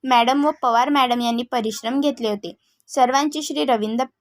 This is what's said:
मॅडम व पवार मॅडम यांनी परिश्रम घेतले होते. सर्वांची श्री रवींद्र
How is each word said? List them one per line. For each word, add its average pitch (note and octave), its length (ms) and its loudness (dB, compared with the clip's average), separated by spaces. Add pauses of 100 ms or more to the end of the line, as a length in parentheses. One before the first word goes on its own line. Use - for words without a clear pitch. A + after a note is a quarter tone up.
मॅडम B3+ 400 4
व D4+ 60 4 (120)
पवार A#3+ 260 2
मॅडम B3+ 320 2
यांनी A#3 220 -2
परिश्रम A#3 580 -4
घेतले C4+ 280 -2
होते. G3+ 280 -6 (320)
सर्वांची C#4+ 540 0
श्री D4 220 -4
रवींद्र A#3 400 0 (160)